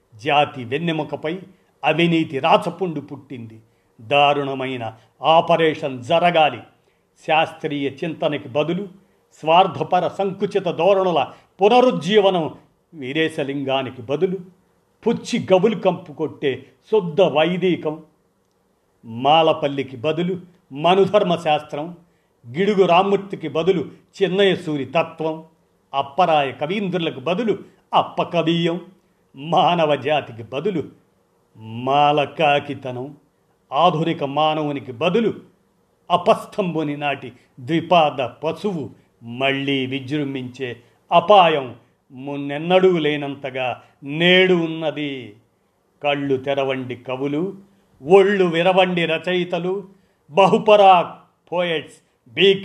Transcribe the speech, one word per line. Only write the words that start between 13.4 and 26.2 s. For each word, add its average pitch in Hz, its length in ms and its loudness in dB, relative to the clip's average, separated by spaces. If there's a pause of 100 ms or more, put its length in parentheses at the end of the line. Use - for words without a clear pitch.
బదులు 156 360 -2 (720)
పుచ్చి 226 460 -4
గబులు 196 220 2
కంపు 175 380 -4
కొట్టే 139 520 -6 (260)
శుద్ధ 185 300 0
వైదికం, 160 840 0 (1000)
మాలపల్లికి 139 920 0
బదులు 165 420 -4 (320)
మనుధర్మ 180 640 2
శాస్త్రం, 156 640 -4 (600)
గిడుగు 196 280 2
రామ్మూర్తికి 185 640 2
బదులు 160 380 0 (360)
చిన్నయ 185 340 2
సూరి 147 300 -6
తత్వం, 160 580 -4 (500)
అప్పరాయ 143 580 0